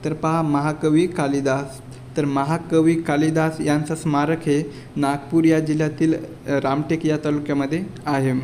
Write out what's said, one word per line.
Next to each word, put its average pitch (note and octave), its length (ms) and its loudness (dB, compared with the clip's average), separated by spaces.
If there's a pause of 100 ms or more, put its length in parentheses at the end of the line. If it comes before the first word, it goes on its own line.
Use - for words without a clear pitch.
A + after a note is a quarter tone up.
तर D#3 80 -2
पहा, D#3+ 300 -2
महाकवी D3+ 640 2
कालिदास. C#3 720 -2 (360)
तर D3+ 80 0
महाकवी D#3+ 680 2
कालिदास D#3 680 0
यांचं D3+ 340 0
स्मारक D#3 460 0
हे D3 320 0 (240)
नागपूर C#3+ 480 2
या D#3+ 160 6
जिल्ह्यातील, D#3 540 0
अ, - 60 -4 (260)
रामटेक D3 600 0
या D3+ 100 2
तालुक्यामध्ये D3 680 -2 (220)
आहे. C3+ 260 2 (120)